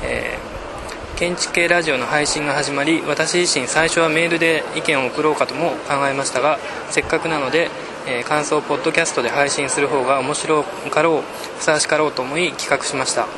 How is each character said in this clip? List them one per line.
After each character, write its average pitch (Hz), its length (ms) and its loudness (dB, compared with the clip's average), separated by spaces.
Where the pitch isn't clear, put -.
え 117 360 -4
ー、 - 40 -6
建 175 160 0
築 - 180 -6
系 175 140 4
ラ 175 140 6
ジ 160 100 0
オ 131 60 2
の 123 80 -2
配 147 200 2
信 151 220 -2
が 143 60 0
始 143 180 0
ま 143 140 0
り、 160 200 2
私 160 340 0
自 175 200 2
身 123 80 -4
最 160 220 2
初 170 100 2
は 165 80 6
メ 160 180 2
ー 170 40 0
ル 165 100 2
で 160 240 4
意 160 80 -2
見 139 200 2
を 127 40 0
送 143 140 -2
ろ 151 100 4
う 143 40 2
か 135 120 2
と - 60 -8
も 151 180 0
考 143 60 2
え 139 40 0
ま 139 100 -2
し 127 80 -2
た 131 80 0
が、 139 200 2
せ - 120 0
っ - 20 -2
か 160 160 0
く - 80 -4
な 156 120 0
の 131 120 -2
で、 170 180 2
え 123 140 -2
ー、 - 20 -6
感 151 220 0
想 156 120 2
を 147 40 2
ポ 147 140 -2
ッ - 80 -4
ド 160 100 0
キ 170 80 2
ャ 165 40 2
ス - 80 -4
ト 139 80 0
で 117 80 0
配 143 200 2
信 139 200 -2
す 143 120 0
る 143 80 2
方 135 160 2
が 135 140 4
面 135 140 -2
白 151 300 0
か - 380 -2
ろ 160 180 4
う、 123 40 -4
ふ - 40 -6
さ 165 100 4
わ 151 80 2
し - 60 -2
か 156 100 2
ろ 151 100 4
う 139 60 -2
と - 80 -4
思 135 160 -2
い 175 160 0
企 - 160 -8
画 135 180 2
し - 80 -4
ま 131 100 0
し - 60 -4
た。 117 160 0